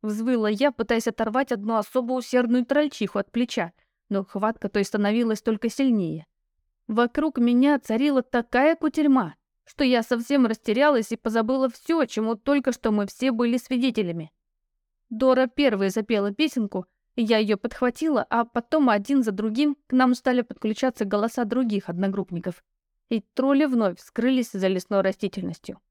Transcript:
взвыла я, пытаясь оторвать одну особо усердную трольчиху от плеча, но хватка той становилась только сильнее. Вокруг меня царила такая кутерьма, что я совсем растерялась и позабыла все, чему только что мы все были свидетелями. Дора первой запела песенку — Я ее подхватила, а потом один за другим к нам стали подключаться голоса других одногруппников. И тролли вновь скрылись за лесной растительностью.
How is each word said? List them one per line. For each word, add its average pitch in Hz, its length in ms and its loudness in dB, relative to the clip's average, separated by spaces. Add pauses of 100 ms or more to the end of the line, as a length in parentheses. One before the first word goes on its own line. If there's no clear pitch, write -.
взвыла 220 480 0
я, 233 200 2
пытаясь - 360 -2
оторвать 226 460 -2
одну 220 240 -4
особо 233 360 -2
усердную 247 540 0
трольчиху 277 520 -2
от - 140 -6
плеча, 233 400 -2 (380)
но 196 140 -2
хватка 208 440 -4
той 202 160 0
становилась 214 560 0
только 220 300 -2
сильнее. 190 560 -2 (640)
Вокруг 240 500 0
меня 247 400 4
царила 269 440 0
такая 254 540 0
кутерьма, 269 580 2 (300)
что - 180 -6
я 247 200 4
совсем 247 420 0
растерялась 233 680 2
и 226 60 -6
позабыла 240 540 0
все, 320 340 -2
чему 220 300 -4
только 277 380 0
что - 180 -2
мы 208 160 0
все 254 260 -2
были 233 240 0
свидетелями. 214 760 -4 (800)
Дора 254 380 2
первой 214 420 0
запела 202 460 -2
песенку — 214 500 -2 (320)
Я 220 220 2
ее 214 180 0
подхватила, 247 720 -2
а 233 160 -2
потом 254 460 0
один 220 320 2
за 220 100 0
другим 220 440 -2 (100)
к - 60 -6
нам 254 220 4
стали 254 280 0
подключаться 226 640 -4
голоса 208 400 -2
других 214 440 -2
одногруппников. 180 760 -6 (440)
И 226 120 -2
тролли 277 460 0
вновь 220 340 0
скрылись 254 520 -2
за 190 160 -2
лесной 190 340 0
растительностью. 190 800 -6 (100)